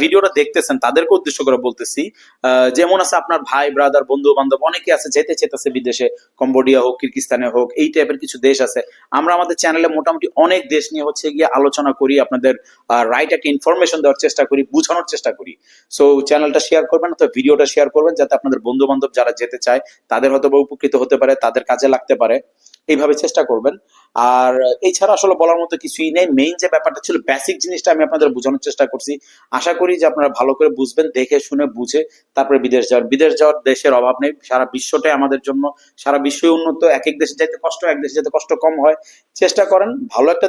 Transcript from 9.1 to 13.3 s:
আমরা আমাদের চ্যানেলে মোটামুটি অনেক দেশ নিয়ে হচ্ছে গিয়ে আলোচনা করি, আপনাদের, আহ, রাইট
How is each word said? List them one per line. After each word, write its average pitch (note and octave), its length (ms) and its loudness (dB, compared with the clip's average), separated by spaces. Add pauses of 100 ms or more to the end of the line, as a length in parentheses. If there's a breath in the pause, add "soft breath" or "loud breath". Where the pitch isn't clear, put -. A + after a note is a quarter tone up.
আমরা D#3+ 160 0
আমাদের F3 280 -2
চ্যানেলে E3 340 0
মোটামুটি D#4+ 300 -2 (180)
অনেক F3+ 180 2 (120)
দেশ D3 180 -2
নিয়ে D3+ 160 -6
হচ্ছে - 260 -6
গিয়ে D3+ 140 0 (100)
আলোচনা C#3 420 0
করি, C3+ 140 2 (100)
আপনাদের, B2+ 300 0 (360 soft breath)
আহ, A#2+ 220 2
রাইট D3+ 240 0